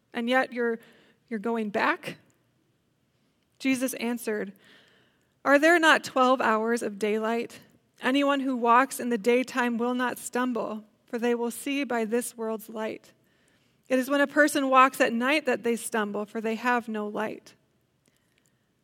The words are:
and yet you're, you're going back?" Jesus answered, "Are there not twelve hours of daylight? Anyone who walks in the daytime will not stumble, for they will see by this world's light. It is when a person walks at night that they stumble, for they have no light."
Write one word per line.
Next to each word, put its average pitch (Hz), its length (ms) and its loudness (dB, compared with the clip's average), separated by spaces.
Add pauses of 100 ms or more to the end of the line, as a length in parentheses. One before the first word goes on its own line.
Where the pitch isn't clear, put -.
(120)
and 233 160 -6
yet 254 240 0
you're, 233 280 -4 (500)
you're 226 80 -6
going 220 320 -4
back?" 247 480 -2 (1400)
Jesus 262 340 0
answered, 220 600 -6 (920)
"Are 277 140 6
there 330 180 6
not 311 260 6
twelve 254 380 2
hours 226 400 0
of 208 160 -6
daylight? 220 640 -2 (420)
Anyone 277 380 2
who 262 180 -2
walks 233 420 4
in 247 100 -4
the 240 100 0
daytime 240 580 0
will 240 160 -2
not 247 240 -4
stumble, 226 640 -6 (220)
for 240 140 -8
they 240 160 0
will 233 160 -4
see 285 320 -4
by 233 220 -2
this 233 300 -4
world's 220 340 -8
light. 220 420 -10 (760)
It 262 100 2
is 254 100 0
when 285 140 2
a 285 60 4
person 294 420 2
walks 262 320 6
at 240 120 2
night 269 340 0
that 233 160 -2
they 233 120 0
stumble, 208 480 -4
for 220 160 -10
they 220 140 -4
have 240 340 0
no 214 200 -6
light." 214 480 -8 (1300)